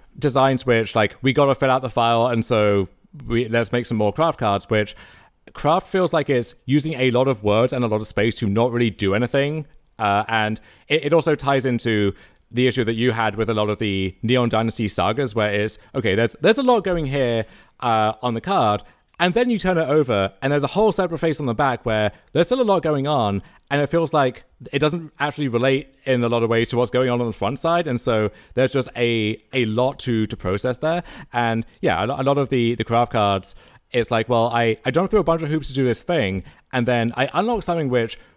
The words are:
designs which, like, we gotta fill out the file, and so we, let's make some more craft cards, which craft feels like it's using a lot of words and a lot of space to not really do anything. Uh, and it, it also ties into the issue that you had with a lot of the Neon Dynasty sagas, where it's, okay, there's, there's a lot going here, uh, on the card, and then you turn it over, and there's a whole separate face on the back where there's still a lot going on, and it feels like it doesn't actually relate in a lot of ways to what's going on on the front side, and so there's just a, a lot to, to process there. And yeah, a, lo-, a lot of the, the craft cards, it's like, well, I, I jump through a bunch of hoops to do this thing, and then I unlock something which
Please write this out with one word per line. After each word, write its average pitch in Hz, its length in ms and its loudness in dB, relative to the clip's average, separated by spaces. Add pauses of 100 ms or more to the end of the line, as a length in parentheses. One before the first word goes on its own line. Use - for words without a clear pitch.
(180)
designs 131 480 2
which, 113 280 2
like, 107 280 0
we 131 100 2
gotta 139 220 4
fill 135 160 0
out 131 120 2
the 123 80 -6
file, 117 360 2
and 117 180 0
so 101 440 2 (380)
we, 117 220 -2
let's 117 240 -2
make 123 140 -2
some 120 100 -2
more 104 160 0
craft 156 260 0
cards, 101 300 -2
which 107 260 0 (600)
craft 165 340 0
feels 185 240 0
like 156 160 0
it's 123 260 0 (120)
using 147 280 0
a 127 160 2
lot 123 180 2
of 110 140 -2
words 107 300 2
and 127 120 0
a 113 40 0
lot 107 120 -2
of 107 60 -8
space 107 320 -2
to 113 80 -2
not 117 260 2
really 120 180 2
do 98 240 0
anything. 139 520 -2 (320)
Uh, 104 300 0
and 110 320 -2 (280)
it, 147 180 0
it 143 60 -4
also 160 220 4
ties 135 300 0
into 113 500 0 (360)
the 123 160 0
issue 127 180 0
that 117 100 -2
you 113 180 0
had 110 240 -2
with 110 120 -2
a 117 60 0
lot 107 160 0
of 104 80 -4
the 95 440 -2
Neon 120 280 2
Dynasty 110 360 -2
sagas, 107 480 -2
where 107 180 0
it's, 104 260 -2 (160)
okay, 113 200 0
there's, 113 200 2
there's 214 240 2
a 277 40 -2
lot 247 220 2
going 175 220 -2
here, 123 400 -2 (340)
uh, 110 420 2
on 123 120 -2
the 113 60 -6
card, 117 420 0 (360)
and 180 160 2
then 247 160 2
you 226 80 0
turn 180 200 0
it 156 100 0
over, 120 520 2
and 135 120 -2
there's 147 100 0
a - 60 0
whole 208 240 2
separate 170 260 -2
face 160 220 -2
on 147 60 -4
the 117 80 -2
back 131 300 -2
where 107 280 0 (200)
there's 165 140 2
still 262 140 0
a 247 40 0
lot 196 180 2
going 147 240 0
on, 110 360 0 (280)
and 143 100 0
it 143 80 0
feels 165 240 0
like 135 320 0 (280)
it 143 60 0
doesn't 151 400 -2
actually 147 300 -2
relate 127 460 0 (100)
in 127 180 2
a 117 60 2
lot 117 140 0
of 113 80 2
ways 117 200 2
to 123 60 -2
what's 120 140 0
going 127 200 2
on 120 100 0
on 120 60 -2
the 113 60 -4
front 110 260 -4
side, 165 280 0
and 123 140 -2
so 107 300 0 (240)
there's 127 180 2
just 131 240 0
a, 113 460 0 (100)
a 127 140 0
lot 117 320 0
to, 110 280 0
to 101 100 -8
process 104 420 -4
there. 165 240 -2 (300)
And 113 320 0 (160)
yeah, 92 240 0
a, - 20 -2
lo-, 131 120 -4
a 135 40 -2
lot 139 160 2
of 139 100 -2
the, 120 260 0
the 113 100 -4
craft 117 280 0
cards, 101 420 0 (360)
it's 117 200 -2
like, 113 180 0
well, 120 200 2
I, 117 360 0
I 135 60 -2
jump 170 200 0
through 214 100 2
a 180 40 0
bunch 165 180 0
of 151 60 -4
hoops 151 200 -4
to 135 60 -10
do 135 100 0
this 120 180 0
thing, 98 420 -2 (280)
and 123 140 -2
then 117 300 0
I 131 160 -2
unlock 208 300 -2
something 165 260 -4
which 120 300 -2 (180)